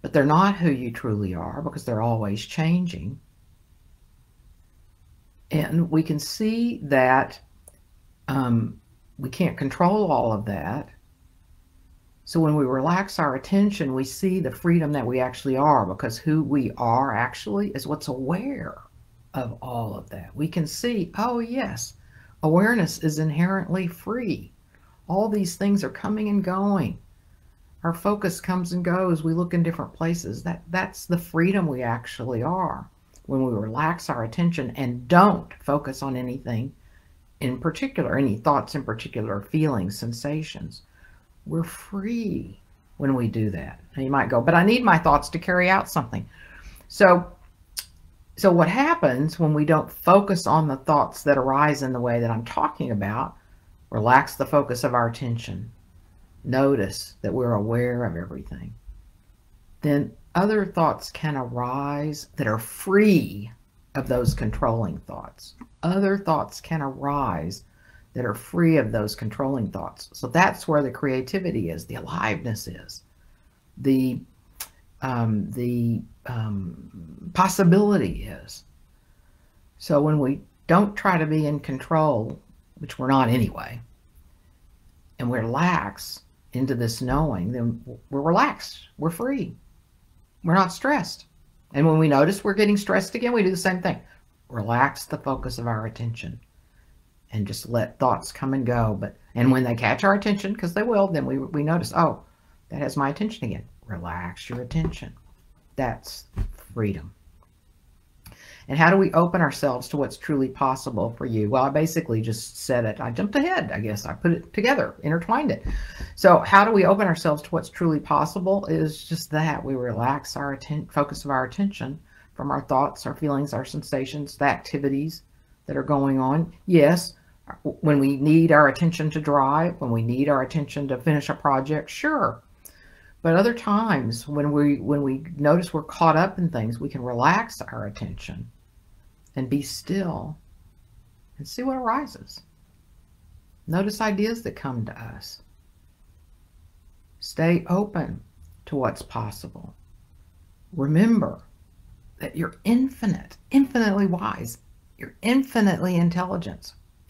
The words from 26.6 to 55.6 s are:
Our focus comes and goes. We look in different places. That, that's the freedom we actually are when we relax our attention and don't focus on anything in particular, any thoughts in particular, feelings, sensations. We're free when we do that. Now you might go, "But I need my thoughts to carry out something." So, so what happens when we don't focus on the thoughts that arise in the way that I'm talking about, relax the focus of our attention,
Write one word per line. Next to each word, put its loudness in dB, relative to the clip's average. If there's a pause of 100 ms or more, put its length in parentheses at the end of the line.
Our 0
focus -2
comes -4
and -4
goes. 0
We 0
look -2
in 2
different -2
places. -6
That, -8
that's -6
the 0
freedom 2
we -4
actually -4
are -4 (360)
when 0
we 0
relax -2
our -2
attention 0
and -6
don't 6
focus -4
on -4
anything -6 (680)
in -2
particular, -2
any 0
thoughts -2
in -6
particular, -6
feelings, -2
sensations. -8 (640)
We're -4
free -6 (340)
when 0
we 0
do 0
that. -8 (160)
Now -4
you -2
might 2
go, 4
"But 4
I 8
need 6
my 6
thoughts 2
to -6
carry 2
out 2
something." -4 (600)
So, 6 (1040)
so 6
what 6
happens 2
when 4
we 2
don't 4
focus 4
on 4
the -4
thoughts 0
that 4
arise 2
in -2
the -2
way 0
that 0
I'm -4
talking -2
about, -4 (540)
relax 4
the -2
focus 0
of 0
our 2
attention, -6 (760)